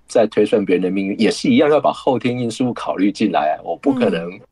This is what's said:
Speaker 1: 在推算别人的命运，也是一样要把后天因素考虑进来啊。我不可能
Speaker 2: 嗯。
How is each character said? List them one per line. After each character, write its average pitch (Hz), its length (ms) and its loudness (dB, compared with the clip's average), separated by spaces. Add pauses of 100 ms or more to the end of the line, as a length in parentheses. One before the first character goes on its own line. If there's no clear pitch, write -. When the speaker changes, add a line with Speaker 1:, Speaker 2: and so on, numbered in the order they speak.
Speaker 1:
在 113 200 2
推 107 180 0
算 104 180 0
别 92 140 0
人 90 60 0
的 90 80 0
命 98 160 -2
运， 98 120 -6
也 101 120 2
是 - 180 -2
一 120 80 4
样 147 140 4
要 147 100 4
把 156 100 2
后 - 280 -2
天 123 200 -2
因 120 120 -4
素 123 240 -2
考 - 220 -6
虑 98 140 2
进 98 220 -2
来 76 240 0
啊。 - 80 -18
我 - 100 -6
不 - 200 0
可 110 160 2
能 87 200 -4
Speaker 2:
嗯。 101 100 -16 (120)